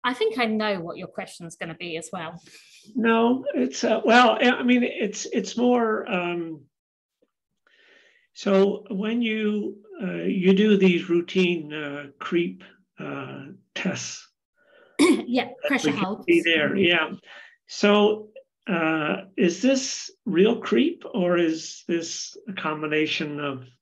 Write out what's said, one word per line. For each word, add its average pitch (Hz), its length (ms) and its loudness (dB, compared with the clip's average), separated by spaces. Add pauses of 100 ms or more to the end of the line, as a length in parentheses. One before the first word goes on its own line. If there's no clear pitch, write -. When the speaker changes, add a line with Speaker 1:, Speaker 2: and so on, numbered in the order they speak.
Speaker 1:
I 254 120 -2
think 427 260 -2
I 233 60 2
know 214 340 -2
what 170 160 -10
your 180 140 -14
question's 175 480 -14
gonna 165 180 -12
be 170 220 -10
as 165 160 -12
well. 170 280 -12 (540)
Speaker 2:
No, 233 480 2 (100)
it's, 254 300 -2
uh, 220 220 2
well, 226 340 6
I 254 240 2
mean, 247 200 4
it's, - 420 -4
it's 220 320 -4
more, 233 520 0
um, 175 540 -4 (1700)
so 202 560 2
when 214 320 -2
you, 214 540 -2 (260)
uh, 175 220 -6
you 185 300 4
do 208 240 6
these 180 320 4
routine, 170 640 0
uh, 147 340 -8 (120)
creep, 180 440 -2 (340)
uh, 139 500 -12 (280)
tests. - 500 -6 (760)
Speaker 1:
<clears throat> - 0 - (280)
Yeah, 240 200 0
Speaker 2:
that - 200 -10
Speaker 1:
pressure 262 220 0
Speaker 2:
we 135 60 0
can 202 100 -2
Speaker 1:
holds. - 240 -8
Speaker 2:
see 165 140 6
there, 160 340 2
yeah. 170 340 2 (560)
So, 208 640 4 (380)
uh, 160 560 -2 (120)
is 180 260 2
this - 500 0 (140)
real 202 360 2
creep, 269 420 0 (100)
or 175 240 0
is 160 520 -2
this - 480 -6 (100)
a 202 60 -12
combination 151 880 -4
of 139 240 -8 (160)